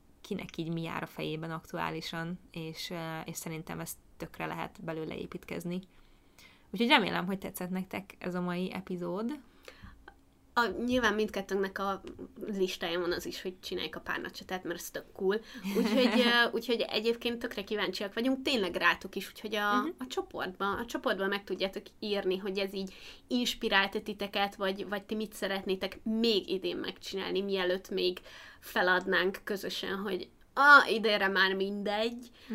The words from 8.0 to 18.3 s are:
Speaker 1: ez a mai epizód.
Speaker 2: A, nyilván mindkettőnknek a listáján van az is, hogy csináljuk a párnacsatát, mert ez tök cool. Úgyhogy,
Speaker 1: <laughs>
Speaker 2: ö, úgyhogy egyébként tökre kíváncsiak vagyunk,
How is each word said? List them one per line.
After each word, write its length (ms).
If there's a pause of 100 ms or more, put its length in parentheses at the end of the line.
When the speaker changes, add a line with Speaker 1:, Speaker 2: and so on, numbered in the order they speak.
Speaker 1:
ez 160
a 60
mai 320
epizód. 680 (1160)
Speaker 2:
A, 80 (200)
nyilván 280
mindkettőnknek 680
a 220 (440)
listáján 560
van 100
az 140
is, 160
hogy 180
csináljuk 360
a 40
párnacsatát, 640
mert 160
ez 100
tök 240
cool. 260 (380)
Úgyhogy, 460
Speaker 1:
<laughs> 80 (120)
Speaker 2:
ö, 80
úgyhogy 380
egyébként 500
tökre 240
kíváncsiak 500
vagyunk, 280